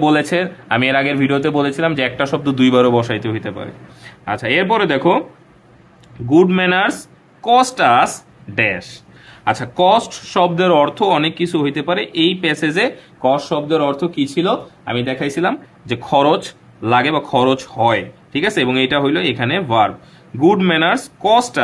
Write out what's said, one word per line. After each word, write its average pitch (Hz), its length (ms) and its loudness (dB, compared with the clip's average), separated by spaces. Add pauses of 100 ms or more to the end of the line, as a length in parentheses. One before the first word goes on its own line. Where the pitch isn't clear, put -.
বলেছে, 151 320 2 (360)
আমি 123 160 2
এর 135 100 0
আগের 143 220 -2
ভিডিওতে 139 260 0 (100)
বলেছিলাম 143 400 -2
যে 131 100 -2
একটা 120 240 -4
শব্দ 143 140 -4 (120)
দুইবারও 127 400 4
বসাইতে 113 340 -2
হইতে 107 240 -6
পারে। 104 160 -12 (600)
আচ্ছা, 104 140 -6 (120)
এরপরে 202 260 0 (100)
দেখো 147 180 2 (1200)
good 180 160 6 (100)
manners 185 380 0 (500)
cost 247 320 2 (200)
us 156 120 2 (500)
dash। 95 280 -2 (640)
আচ্ছা, 123 160 -2 (140)
কস্ট 214 320 2 (220)
শব্দের 180 360 2 (120)
অর্থ 147 160 -2 (200)
অনেক 156 220 -2
কিছু 170 240 -2
হইতে 143 240 -4
পারে। 185 140 -2 (220)
এই 185 80 2 (100)
প্যাসেজে 160 420 -2 (400)
কস্ট 143 280 2
শব্দের 151 360 -2
অর্থ 139 120 -4 (140)
কি 139 180 -2
ছিল? 170 140 -2 (440)
আমি 120 100 -2 (100)
দেখাইছিলাম 143 440 -2 (340)
যে 120 80 -2 (120)
খরচ 147 340 2 (500)
লাগে 127 240 2
বা 143 40 0 (120)
খরচ 131 280 2 (160)
হয়, 110 260 0 (300)
ঠিক 147 160 -2
আছে, 208 160 -2
এবং 127 100 -2 (100)
এটা 143 200 0
হইলো 151 160 0 (100)
এখানে 120 240 -2 (180)
verb। 107 220 2 (480)
Good 185 180 4 (100)
manners 170 320 0 (240)
cost 240 380 2